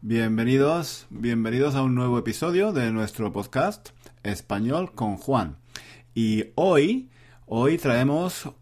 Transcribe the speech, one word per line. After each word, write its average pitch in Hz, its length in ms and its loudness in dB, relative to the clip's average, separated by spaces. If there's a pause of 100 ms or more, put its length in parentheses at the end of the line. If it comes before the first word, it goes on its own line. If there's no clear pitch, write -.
Bienvenidos, 117 1080 0
bienvenidos 117 640 0
a 135 80 0
un 131 140 2
nuevo 123 240 2
episodio 175 520 0
de 123 200 0
nuestro 110 420 -4
podcast 135 560 -4 (320)
Español 107 720 -4
con 107 240 -4
Juan. 104 400 -2 (560)
Y 110 400 0
hoy, 185 560 2 (380)
hoy 135 320 2
traemos 143 680 0 (140)